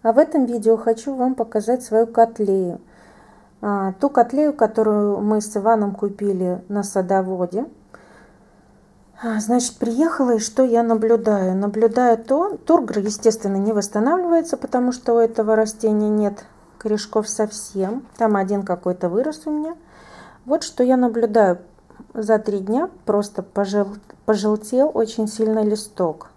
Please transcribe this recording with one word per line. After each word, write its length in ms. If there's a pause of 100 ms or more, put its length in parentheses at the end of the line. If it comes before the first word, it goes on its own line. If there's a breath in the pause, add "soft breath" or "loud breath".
А 100
в 60
этом 280
видео 300
хочу 400
вам 180
показать 480
свою 260
котлею. 720 (800 soft breath)
А, 320
ту 160
котлею, 420
которую 720
мы 180
с 160
Иваном 400
купили 720
на 160
садоводе. 840 (1600 soft breath)
А, 160
значит, 380
приехала, 580
и 40
что 240
я 200
наблюдаю? 720
Наблюдаю 640
то, 400
тургор, 420
естественно, 560
не 160
восстанавливается, 880
потому 340
что 220
у 60
этого 360
растения 540
нет 340 (360)
корешков 500
совсем. 760 (120)
Там 180
один 280
какой-то 440
вырос 380
у 60
меня. 260 (680 loud breath)
Вот 200
что 200
я 140
наблюдаю. 640 (540)
За 260
три 200
дня 300 (160)
просто 360
пожел-, 540 (300)
пожелтел 680
очень 360
сильно 340
листок. 720